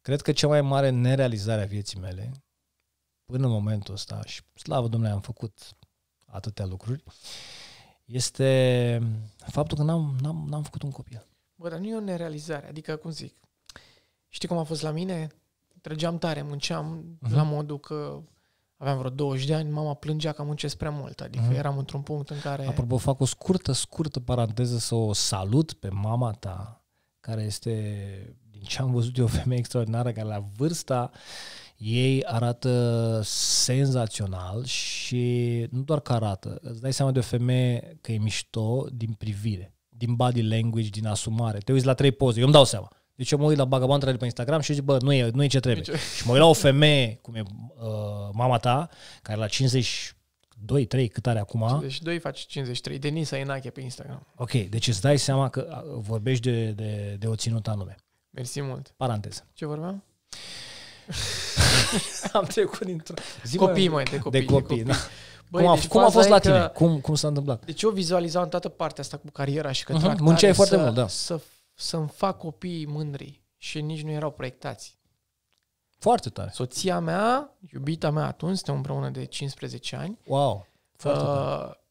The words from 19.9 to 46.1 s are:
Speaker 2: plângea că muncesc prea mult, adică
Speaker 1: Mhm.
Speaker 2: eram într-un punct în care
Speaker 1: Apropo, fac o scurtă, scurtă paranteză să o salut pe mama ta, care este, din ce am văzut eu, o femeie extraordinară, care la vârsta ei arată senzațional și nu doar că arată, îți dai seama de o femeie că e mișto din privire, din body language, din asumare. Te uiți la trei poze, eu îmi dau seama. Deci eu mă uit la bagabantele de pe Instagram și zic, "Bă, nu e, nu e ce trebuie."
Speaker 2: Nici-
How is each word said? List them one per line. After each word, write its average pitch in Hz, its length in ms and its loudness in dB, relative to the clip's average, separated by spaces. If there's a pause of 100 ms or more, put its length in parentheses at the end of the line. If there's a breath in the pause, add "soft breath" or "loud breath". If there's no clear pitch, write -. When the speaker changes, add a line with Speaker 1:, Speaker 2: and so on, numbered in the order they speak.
Speaker 2:
plângea 156 380 -4
că 147 100 -8
muncesc 147 340 -6
prea 156 140 -6
mult, 143 300 -10
adică 123 240 -4
Speaker 1:
Mhm. 123 100 4
Speaker 2:
eram 139 240 -2
într-un 139 240 -6
punct 147 280 -6
în 143 100 -8
care 139 260 -6
Speaker 1:
Apropo, 123 300 0
fac 135 240 0
o 135 40 4
scurtă, - 480 0
scurtă - 480 -4
paranteză 120 580 0
să 113 160 -2
o 110 180 2
salut 107 600 0
pe - 160 -10
mama 110 440 -2
ta, 98 500 -12 (380)
care 110 220 -6
este, 104 920 -6 (140)
din 104 120 -20
ce - 180 -8
am 131 100 0
văzut 120 260 0
eu, 127 80 4
o 110 40 2
femeie 123 320 0
extraordinară, 117 520 -2
care 110 160 -6
la 101 160 -6 (120)
vârsta 131 540 -2 (680 loud breath)
ei 127 500 2
arată 117 960 2
senzațional 110 1400 0
și 120 1040 -2
nu 127 120 -4
doar 147 180 0
că - 120 -4
arată, 107 500 -2
îți 117 180 -12
dai 131 120 -2
seama 135 180 2
de 131 80 2
o 123 40 2
femeie 123 800 0
că - 120 -8
e 110 60 -2
mișto 110 720 -2
din 113 200 -4
privire, 104 600 -6 (140)
din 117 260 -2
body 120 280 2
language, 113 460 0
din 107 180 -6
asumare. 110 520 -2
Te 113 140 -2
uiți 131 140 4
la 131 80 4
trei 139 180 6
poze, 120 260 2
eu 120 60 4
îmi 143 100 6
dau 143 100 6
seama. - 240 -4 (260 soft breath)
Deci 131 160 -6
eu 147 80 2
mă 143 60 0
uit 151 120 4
la 135 80 2
bagabantele 131 460 2
de 127 60 0
pe 123 80 -4
Instagram 127 360 -2
și 147 120 -4
zic, 143 100 -2
"Bă, 135 180 2
nu 139 120 2
e, 120 180 4
nu 135 140 0
e - 20 2
ce 131 140 2
trebuie." 120 240 0 (100)
Speaker 2:
Nici- 151 60 -2 (160)